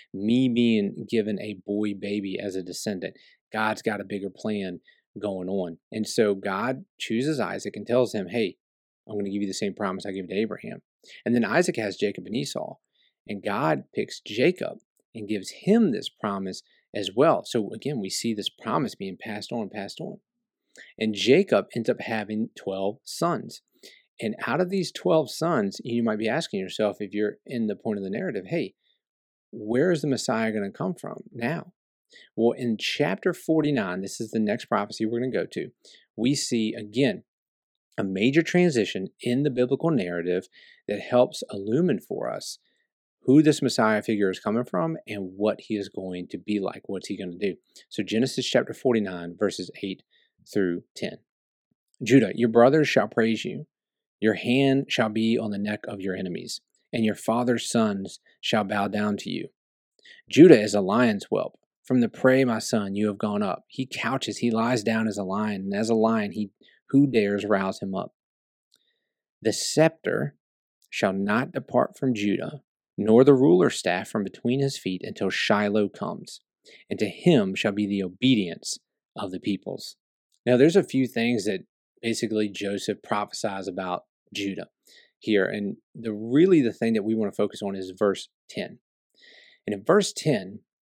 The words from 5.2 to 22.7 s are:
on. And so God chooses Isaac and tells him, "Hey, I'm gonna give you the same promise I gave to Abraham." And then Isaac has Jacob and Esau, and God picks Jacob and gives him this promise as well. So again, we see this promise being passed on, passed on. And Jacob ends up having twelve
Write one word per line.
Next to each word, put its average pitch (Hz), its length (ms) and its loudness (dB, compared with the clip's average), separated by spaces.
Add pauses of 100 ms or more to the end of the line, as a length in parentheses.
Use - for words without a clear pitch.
on. 92 300 -4 (140)
And 110 160 -4
so 104 260 2
God 101 520 -4 (140)
chooses 135 400 -2
Isaac 95 360 -6
and 107 100 -12
tells 120 300 2
him, 95 140 -4
"Hey, 107 280 -2 (500)
I'm 110 80 -10
gonna 101 140 -4
give 104 140 -2
you 101 40 -4
the 95 60 -6
same 101 220 -6
promise 95 320 -6
I 101 40 -8
gave 92 160 -8
to 95 60 -10
Abraham." - 480 -6 (420)
And 120 120 0
then 117 100 2
Isaac 165 300 2
has 104 200 -4
Jacob 95 300 -4
and 104 100 -8
Esau, - 420 -6 (500)
and 101 160 -10
God 135 400 -2 (100)
picks - 260 -6
Jacob 135 600 -2 (340)
and 113 140 -12
gives 101 240 -6
him 208 400 2
this 90 180 -6
promise 98 540 -6 (320)
as 95 200 -6
well. 135 300 4
So 107 260 -2
again, 135 280 -6
we 95 100 -6
see - 240 -4
this 104 160 -6
promise 117 460 -4
being 95 220 -10
passed 104 340 -10
on, 110 180 -6
passed 101 320 -10
on. - 180 -12 (800)
And 110 160 -2
Jacob 110 640 4
ends 113 140 -2
up 117 120 -2
having 107 540 -4
twelve 98 480 -4